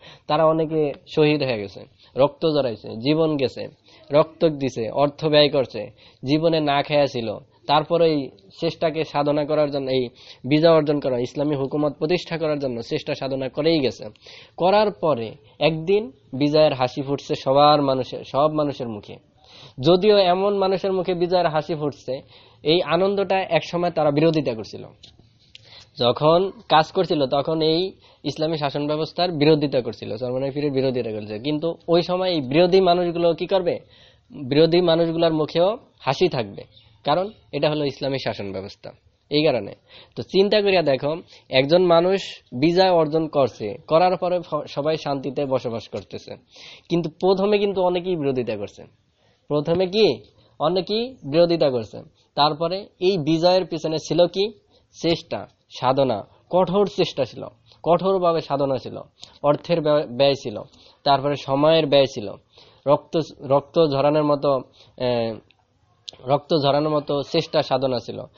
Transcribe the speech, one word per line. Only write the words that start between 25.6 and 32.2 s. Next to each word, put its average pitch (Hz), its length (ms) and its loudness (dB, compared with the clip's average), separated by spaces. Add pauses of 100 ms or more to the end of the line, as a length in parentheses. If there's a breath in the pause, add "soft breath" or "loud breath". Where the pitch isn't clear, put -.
যখন 156 520 2 (180)
কাজ 156 240 2
করছিল 165 340 0
তখন 147 360 -2
এই 165 300 0 (320 soft breath)
ইসলামী 156 320 -4
শাসন 147 300 -4
ব্যবস্থার 156 460 -4
বিরোধিতা 147 480 2
করছিল, 107 360 -10
চরমনাই 127 340 -4
পীরের 143 220 -4
বিরোধিতা 127 400 -2
করছিল। 107 300 -8
কিন্তু 151 360 -4 (100)
ওই 170 140 4
সময় 180 280 -4